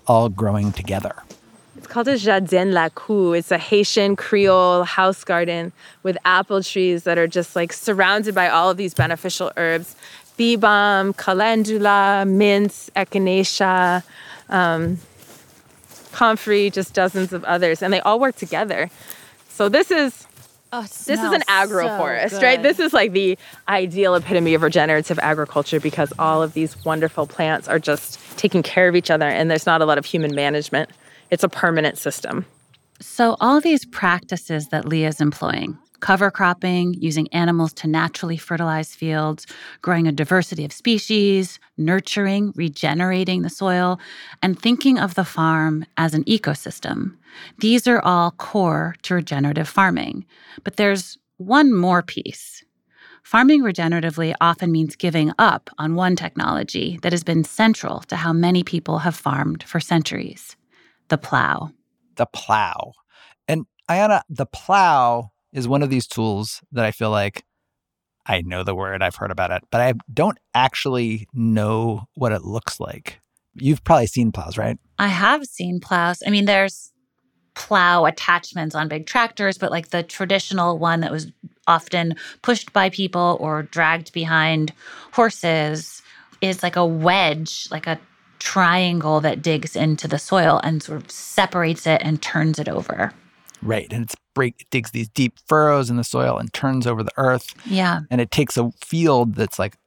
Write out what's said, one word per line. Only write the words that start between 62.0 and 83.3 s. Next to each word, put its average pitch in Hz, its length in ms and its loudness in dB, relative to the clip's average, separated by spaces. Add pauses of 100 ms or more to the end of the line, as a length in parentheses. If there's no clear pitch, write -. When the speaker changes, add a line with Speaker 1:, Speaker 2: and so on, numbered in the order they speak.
Speaker 1:
The 120 100 0
plow. - 640 -2 (540)
And 156 200 -4 (220)
Ayanna, 196 400 2
the 139 180 -6
plow 135 840 2 (220)
is 127 160 -6
one 139 140 0
of 139 80 0
these 127 160 0
tools 107 540 -4 (120)
that 120 120 0
I 107 60 0
feel 110 200 -2
like 101 340 -2 (800)
I 95 160 0
know 90 220 -6
the 98 100 -4
word, 95 280 -6
I've 90 140 -2
heard 101 140 -8
about 90 200 -4
it, 90 200 -6
but 120 100 2
I 127 140 2 (180)
don't 165 260 -2 (160)
actually 120 800 -2
know 110 720 0 (100)
what 123 180 -2
it 98 100 -4
looks 101 380 -8
like. - 400 -12 (340)
You've 143 280 0
probably 139 240 4
seen 113 260 0
plows, 90 260 -10
right? 110 200 -4 (200)
Speaker 3:
I 202 100 0
have 214 380 0
seen 180 340 -6
plows. 175 460 -2
I 202 40 0
mean, 202 140 2
there's 196 480 0 (640)
plow 175 500 2
attachments 160 720 -2
on 156 100 -2
big 156 200 -8
tractors, 208 520 -2
but, - 140 -4
like, 165 180 -6
the 175 140 -2
traditional 180 720 -2
one 165 220 0
that 160 100 -2
was 156 220 -8 (340)
often 165 480 0 (280)
pushed - 300 -2
by 196 160 4
people 180 520 0